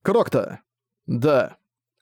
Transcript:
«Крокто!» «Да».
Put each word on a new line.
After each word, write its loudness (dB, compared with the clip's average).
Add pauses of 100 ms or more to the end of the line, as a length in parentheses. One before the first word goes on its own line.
«Крокто!» 0 (480)
«Да». 0 (440)